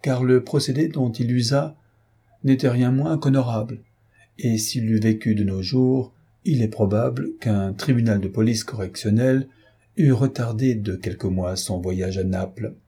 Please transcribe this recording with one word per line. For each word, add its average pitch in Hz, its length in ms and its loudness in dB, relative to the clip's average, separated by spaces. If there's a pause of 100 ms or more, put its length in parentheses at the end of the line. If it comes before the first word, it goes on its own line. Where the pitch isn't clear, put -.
Car 127 220 0
le 127 200 4
procédé 143 460 0
dont 127 220 -2
il 120 200 -2
usa 139 440 0 (680)
n'était 135 260 2
rien 123 220 2
moins 151 260 0
qu'honorable, 120 640 0 (580)
et 113 200 0
s'il 110 340 -2
eût 110 80 4
vécu 110 340 0
de 104 100 0
nos 95 180 -2
jours, 127 520 0 (320)
il 139 160 2
est 107 60 2
probable 117 720 0
qu'un 98 340 0
tribunal 117 480 2
de 98 60 -4
police 110 360 0
correctionnelle 113 840 0 (480)
eût 147 160 6
retardé 123 640 0
de 101 200 -4
quelques 90 300 -6
mois 92 300 -2
son 92 240 -4
voyage 92 380 -4
à 95 60 -2
Naples. 95 520 -4 (120)